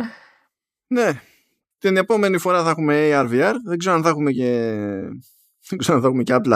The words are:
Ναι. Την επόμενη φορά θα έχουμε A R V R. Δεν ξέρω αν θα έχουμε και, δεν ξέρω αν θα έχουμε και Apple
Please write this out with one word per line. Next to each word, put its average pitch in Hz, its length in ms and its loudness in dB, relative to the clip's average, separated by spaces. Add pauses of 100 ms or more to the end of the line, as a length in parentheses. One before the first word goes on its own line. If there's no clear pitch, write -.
(880)
Ναι. 208 340 -2 (560)
Την 190 200 0
επόμενη 196 400 2
φορά 180 260 0
θα 165 60 0
έχουμε 151 420 2
A 143 40 2 (100)
R 117 40 -4
V 139 220 2
R. - 20 0 (120)
Δεν 175 120 -4
ξέρω 180 180 0
αν 160 80 2
θα 165 60 2
έχουμε 151 220 0
και, 127 180 -2 (1200)
δεν 190 80 -6
ξέρω 165 200 0
αν 120 60 0
θα 135 40 4
έχουμε 131 160 0
και 127 120 0
Apple 120 200 2